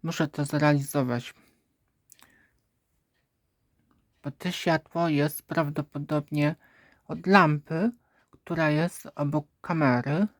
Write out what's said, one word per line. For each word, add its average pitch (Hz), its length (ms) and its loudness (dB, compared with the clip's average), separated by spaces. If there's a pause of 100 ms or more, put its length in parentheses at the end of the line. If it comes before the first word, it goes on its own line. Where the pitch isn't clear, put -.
Muszę 160 260 -2
to 147 160 -6
zrealizować. 143 880 0 (3000)
Bo 143 80 -10
to - 200 -8
światło 170 580 -2
jest 147 340 -2
prawdopodobnie 147 1120 -4 (520)
od 170 180 -8
lampy, 170 640 4 (400)
która - 400 -2
jest - 440 -2
obok 147 320 -4 (140)
kamery. 147 680 0 (140)